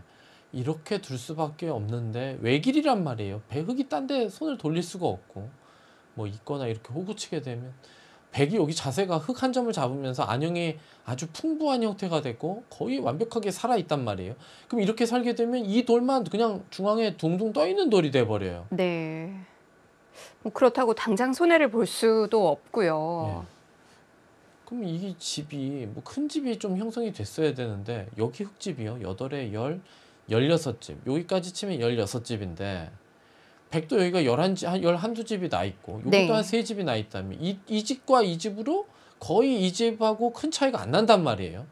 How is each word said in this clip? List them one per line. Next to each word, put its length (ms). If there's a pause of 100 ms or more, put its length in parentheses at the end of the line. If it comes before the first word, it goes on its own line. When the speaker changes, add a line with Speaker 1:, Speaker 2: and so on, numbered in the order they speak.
(540)
Speaker 1:
이렇게 480
둘 160
수밖에 500
없는데 760
외길이란 600
말이에요. 460
배 100
흑이 300
딴 180
데 220
손을 280
돌릴 260
수가 240
없고, 420 (640)
뭐 140
있거나 400
이렇게 260
호구 220
치게 260
되면 320 (580)
백이 240
여기 200
자세가 420
흑 260
한 80
점을 200
잡으면서 520
안형이 540 (280)
아주 280
풍부한 500
형태가 380
되고 480
거의 300
완벽하게 520
살아있단 520
말이에요. 320 (320)
그럼 140
이렇게 240
살게 300
되면 300
이 200
돌만 400
그냥 440
중앙에 480
둥둥 340
떠있는 380
돌이 220
돼버려요. 580
Speaker 2:
네. 720 (1000)
뭐 120
그렇다고 400
당장 400
손해를 380
볼 140
수도 640
없고요. 960
Speaker 1:
예. 100 (1120)
그럼 200
이 320
집이, 760
뭐 100
큰 260
집이 280
좀 200
형성이 340
됐어야 420
되는데 540 (100)
여기 260
흑집이요. 580
여덟에 500
열, 300 (480)
열여섯 500
집. 260
여기까지 480
치면 280
열여섯 420
집인데 680 (840)
백도 280
여기가 240
열한 320
집, 120
한 160
열한두 420
집이 240
나 160
있고 280
여기도 180
Speaker 2:
네. 180
Speaker 1:
한 140
세 200
집이 200
나 120
있다면 460
이, 260
이 160
집과 380
이 160
집으로 480 (380)
거의 420
이 60
집하고 600
큰 180
차이가 300
안 100
난단 320
말이에요. 480